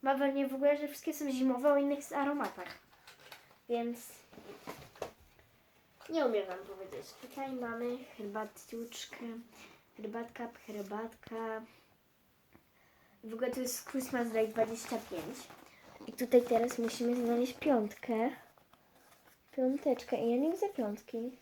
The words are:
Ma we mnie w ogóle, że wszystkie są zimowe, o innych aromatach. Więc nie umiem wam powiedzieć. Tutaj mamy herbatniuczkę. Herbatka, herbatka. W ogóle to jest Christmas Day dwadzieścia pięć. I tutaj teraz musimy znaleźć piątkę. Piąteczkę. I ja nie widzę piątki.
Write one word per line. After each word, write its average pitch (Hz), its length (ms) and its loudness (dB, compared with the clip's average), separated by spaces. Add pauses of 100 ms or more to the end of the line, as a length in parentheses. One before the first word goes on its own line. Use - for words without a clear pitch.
Ma 269 140 4
we 277 160 4
mnie 277 160 2
w 269 60 -2
ogóle, 285 240 6
że 294 100 -2
wszystkie - 260 -4
są 294 180 -2
zimowe, 262 420 4
o 285 40 8
innych 285 360 0
aromatach. 277 640 -2 (920)
Więc 240 280 -2 (2000)
nie 320 160 4
umiem 208 220 2
wam 185 120 -8
powiedzieć. 196 640 -12
Tutaj 269 300 -8
mamy 240 460 -4 (200)
herbatniuczkę. 214 1080 -10 (720)
Herbatka, 226 500 -8 (200)
herbatka. 220 920 -6 (1600)
W 220 100 -10
ogóle 247 180 0
to 247 80 -4
jest - 300 -4
Christmas 247 420 0
Day 220 160 4
dwadzieścia 220 500 0 (120)
pięć. 175 280 -6 (680)
I 226 60 -12
tutaj 247 280 6
teraz 240 380 2
musimy 233 360 0
znaleźć 240 380 2
piątkę. 233 760 2 (1200)
Piąteczkę. 262 680 2
I 233 140 2
ja 240 60 4
nie 302 140 4
widzę 392 180 2
piątki. 233 720 -4